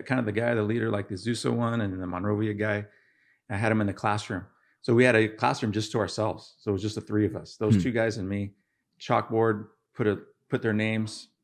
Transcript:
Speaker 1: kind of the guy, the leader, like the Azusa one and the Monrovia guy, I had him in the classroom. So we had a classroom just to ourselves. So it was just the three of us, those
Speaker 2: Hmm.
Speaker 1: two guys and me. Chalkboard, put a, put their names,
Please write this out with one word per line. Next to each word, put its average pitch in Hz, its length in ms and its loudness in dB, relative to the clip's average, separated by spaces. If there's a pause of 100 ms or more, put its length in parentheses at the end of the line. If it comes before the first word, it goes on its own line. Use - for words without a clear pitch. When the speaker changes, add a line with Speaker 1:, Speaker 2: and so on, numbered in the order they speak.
Speaker 1:
kind 131 160 -2
of 117 60 -2
the 107 60 0
guy, 117 220 0
the 110 100 2
leader, 113 260 0
like 101 200 -4
the 123 60 -6
Azusa 113 360 -2
one 117 300 0
and 92 200 -4
the 90 60 -6
Monrovia 104 460 -2
guy, 104 320 -2 (640)
I 101 80 -4
had 110 160 2
him 110 80 4
in 101 60 0
the 95 60 -4
classroom. 104 500 -4 (380)
So 123 120 2
we 120 100 8
had 123 140 6
a 110 100 6
classroom 123 460 -2
just 107 180 -2
to 123 80 -2
ourselves. 98 600 -4
So - 100 -4
it 101 40 2
was 95 100 -2
just 107 120 -4
the 110 60 -6
three 104 240 0
of 95 100 -2
us, 82 220 -12
those 110 180 4
Speaker 2:
Hmm. 92 60 6
Speaker 1:
two 117 100 0
guys 113 260 0
and 92 120 -6
me. 101 240 -4 (480)
Chalkboard, 113 680 0 (280)
put 110 120 0
a, 98 120 2 (300)
put 127 120 -2
their 110 120 0
names, 110 560 -2 (140)